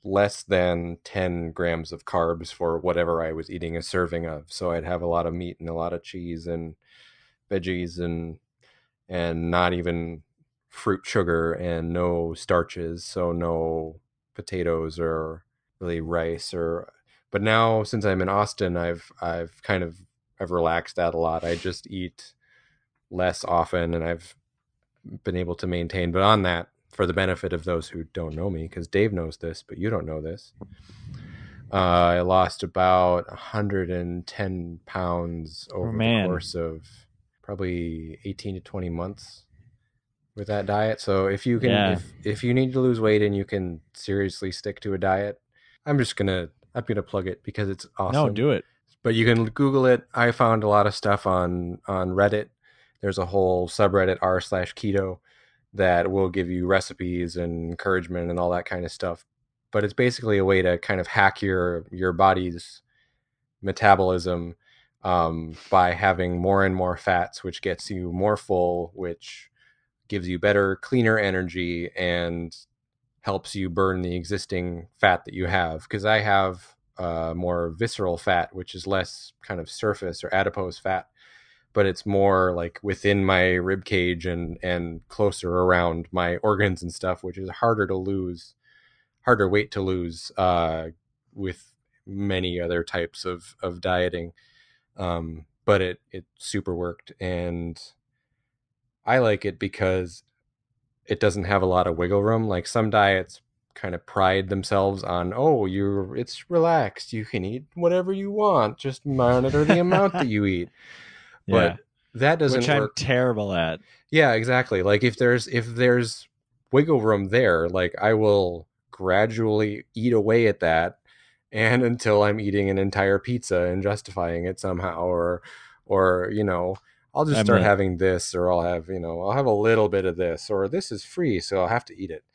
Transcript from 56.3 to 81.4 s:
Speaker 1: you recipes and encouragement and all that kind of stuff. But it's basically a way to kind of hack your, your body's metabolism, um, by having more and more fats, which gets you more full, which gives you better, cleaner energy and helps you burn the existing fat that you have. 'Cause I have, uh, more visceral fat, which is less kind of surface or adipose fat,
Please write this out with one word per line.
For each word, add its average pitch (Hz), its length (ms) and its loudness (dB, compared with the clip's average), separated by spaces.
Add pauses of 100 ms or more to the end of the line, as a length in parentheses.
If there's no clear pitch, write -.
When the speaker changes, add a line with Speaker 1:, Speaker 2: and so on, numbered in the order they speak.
Speaker 1:
you 90 180 -2
recipes 90 720 -2
and 85 340 -4
encouragement 87 600 -4
and 87 100 -4
all 87 100 0
that 87 140 -2
kind 90 200 -8
of 82 80 -8
stuff. 87 340 -8 (460)
But 104 120 0
it's 104 80 -4
basically 120 460 0
a 95 60 4
way 95 180 4
to 87 160 2
kind 92 220 -4
of 87 80 -6
hack 98 340 2
your, 90 480 -2
your 90 220 -2
body's 90 680 2 (840)
metabolism, 92 920 2 (480)
um, 82 520 0 (160)
by 90 220 4
having 90 460 0
more 98 260 4
and 95 100 2
more 90 220 -2
fats, 87 480 -2
which 92 160 -10
gets - 300 -6
you 90 220 -6
more 101 240 0
full, 87 580 -2
which - 560 -12 (580)
gives 90 200 -4
you 90 100 -2
better, 101 380 4
cleaner 113 420 2
energy 90 800 -2
and 85 580 -4 (680)
helps 95 320 -6
you 95 160 -4
burn 92 320 0
the 90 140 -4
existing 87 720 -6 (100)
fat 90 260 6
that - 100 -14
you 90 120 -2
have. 85 420 -2
'Cause 101 160 -6
I 107 160 4
have, 98 540 0 (240)
uh, 82 360 -4
more 87 360 -2
visceral 92 480 -4
fat, 90 360 0
which 92 200 -14
is 92 120 -12
less 95 460 -4 (100)
kind 95 180 -8
of 78 100 -12
surface 98 520 -4
or - 100 -6
adipose 95 460 -2
fat, 92 300 -4 (640)